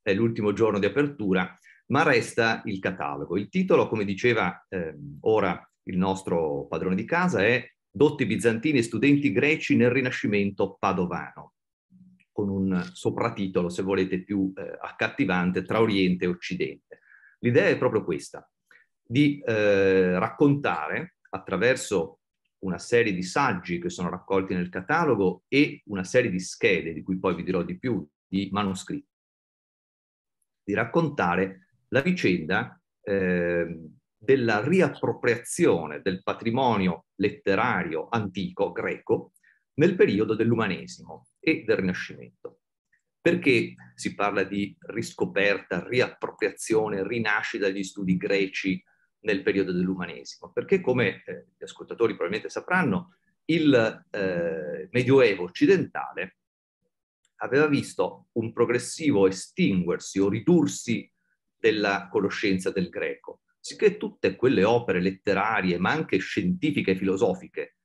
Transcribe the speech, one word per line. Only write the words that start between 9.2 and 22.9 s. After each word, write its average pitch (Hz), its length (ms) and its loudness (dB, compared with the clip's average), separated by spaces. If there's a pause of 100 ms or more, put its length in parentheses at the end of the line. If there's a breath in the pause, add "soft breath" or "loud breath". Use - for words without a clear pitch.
greci 143 420 2
nel 120 140 6
Rinascimento 101 920 0
padovano, 87 760 -4 (760)
con 101 140 -2
un 95 340 0 (120)
sopratitolo, 98 760 -4
se 90 160 -6
volete, 95 400 0
più, 95 320 -2
eh, - 260 -12
accattivante, 90 840 -2
Tra 107 180 0
Oriente 92 420 2
e 90 60 0
Occidente. - 720 -8 (380 loud breath)
L'idea 135 280 4
è 143 100 2
proprio 113 280 0
questa, - 440 -8 (540 soft breath)
di, 143 420 2
eh, 98 720 4
raccontare 123 1000 0 (120)
attraverso 95 880 -2 (400)
una 92 200 -6
serie 117 340 2